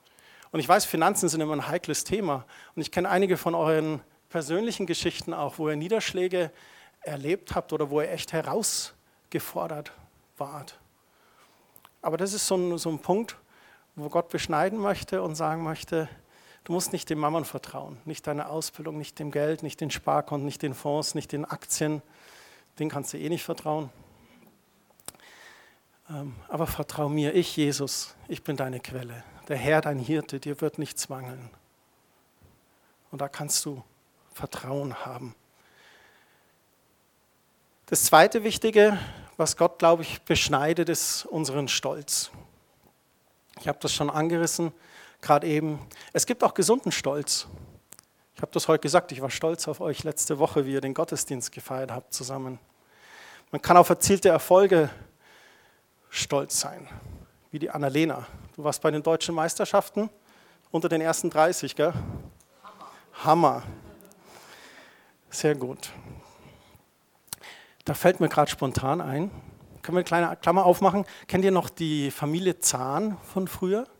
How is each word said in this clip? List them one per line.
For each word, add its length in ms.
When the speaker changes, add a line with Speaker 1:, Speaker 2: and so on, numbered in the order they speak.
Speaker 1:
Und 80
ich 80
weiß, 160
Finanzen 460
sind 100
immer 140
ein 120
heikles 380
Thema. 400
Und 60
ich 100
kenne 160
einige 300
von 160
euren 480
persönlichen 580
Geschichten 460
auch, 260
wo 120
ihr 60
Niederschläge 760
erlebt 540
habt 180
oder 180
wo 120
ihr 80
echt 240
herausgefordert 1600
wart. 420
Aber 160
das 160
ist 120
so 80
ein, 240
so 120
ein 80
Punkt, 380
wo 140
Gott 180
beschneiden 500
möchte 440
und 140
sagen 280
möchte, 440
du 100
musst 180
nicht 160
dem 100
Mammon 280
vertrauen, 580
nicht 220
deiner 240
Ausbildung, 480
nicht 200
dem 120
Geld, 320
nicht 180
den 100
Sparkonten, 540
nicht 160
den 140
Fonds, 400
nicht 180
den 140
Aktien. 560
Den 120
kannst 240
du 40
eh 120
nicht 120
vertrauen. 460
Ähm, 240
aber 180
vertrau 420
mir, 260
ich, 220
Jesus, 580
ich 140
bin 160
deine 220
Quelle. 440
Der 80
Herr, 240
dein 180
Hirte, 400
dir 220
wird 180
nichts 300
mangeln. 420
Und 100
da 80
kannst 360
du 180
Vertrauen 720
haben. 300
Das 180
zweite 400
Wichtige, 540
was 200
Gott, 240
glaub 200
ich, 220
beschneidet, 640
ist 380
unseren 400
Stolz. 640
Ich 80
hab 120
das 120
schon 180
angerissen, 600
gerade 280
eben. 360
Es 140
gibt 180
auch 100
gesunden 380
Stolz. 560
Ich 80
hab 100
das 160
heute 140
gesagt, 300
ich 100
war 80
stolz 360
auf 140
euch 240
letzte 340
Woche, 280
wie 60
ihr 80
den 140
Gottesdienst 580
gefeiert 380
habt 240
zusammen. 440
Man 100
kann 160
auf 140
erzielte 400
Erfolge 580
stolz 520
sein, 280
wie 80
die 120
Annalena. 560
Du 100
warst 180
bei 80
den 120
deutschen 320
Meisterschaften 760
unter 200
den 100
ersten 300
dreißig, 440
gell? 200
Speaker 2:
Hammer. 600
Speaker 1:
Hammer. 380
Sehr 240
gut. 360
Da 80
fällt 260
mir 80
gerade 220
spontan 500
ein, 300
können 160
wir 40
eine 40
kleine 320
Klammer 300
aufmachen? 400
Kennt 180
ihr 40
noch 200
die 400
Familie 480
Zahn 580
von 160
früher? 380